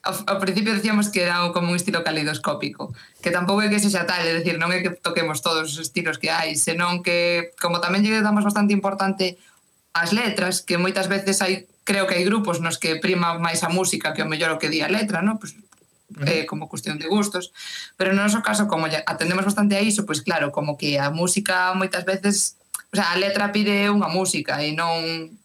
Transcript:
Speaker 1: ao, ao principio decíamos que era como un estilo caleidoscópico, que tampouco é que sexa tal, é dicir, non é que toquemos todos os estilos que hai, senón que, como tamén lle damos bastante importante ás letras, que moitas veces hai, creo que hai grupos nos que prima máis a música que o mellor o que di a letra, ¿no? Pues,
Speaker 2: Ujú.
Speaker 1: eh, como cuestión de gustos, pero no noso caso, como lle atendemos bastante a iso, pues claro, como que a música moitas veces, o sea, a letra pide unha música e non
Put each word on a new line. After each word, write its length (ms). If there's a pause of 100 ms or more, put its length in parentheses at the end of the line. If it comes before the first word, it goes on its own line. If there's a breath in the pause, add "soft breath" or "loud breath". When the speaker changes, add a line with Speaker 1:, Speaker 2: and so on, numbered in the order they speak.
Speaker 1:
ao, 200
ao 160
principio 320
decíamos 400
que 120
era 280
como 160
un 80
estilo 240
caleidoscópico, 960 (240 loud breath)
que 120
tampouco 320
é 40
que 120
sexa 280
tal, 160
é 160
dicir, 160
non 160
é 80
que 160
toquemos 480
todos 320
os 80
estilos 320
que 160
hai, 240
senón 480
que, 560
como 240
tamén 200
lle 200
damos 200
bastante 280
importante 640 (560 loud breath)
ás 240
letras, 480
que 160
moitas 320
veces 320
hai, 240 (160)
creo 240
que 80
hai 80
grupos 400
nos 160
que 160
prima 400
máis 280
a 40
música 480
que 80
o 40
mellor 280
o 40
que 120
di 80
a 80
letra, 360
¿no? 160
Pues, 160 (520)
Speaker 2:
Ujú. 160
Speaker 1:
eh, 240
como 240
cuestión 240
de 120
gustos, 440 (480 loud breath)
pero 160
no 80
noso 160
caso, 240
como 240
lle 160
atendemos 400
bastante 320
a 80
iso, 240
pues 160
claro, 320
como 240
que 160
a 160
música 640
moitas 320
veces, 480 (360)
o 40
sea, 160
a 80
letra 320
pide 400
unha 160
música 560
e 80
non 640 (100)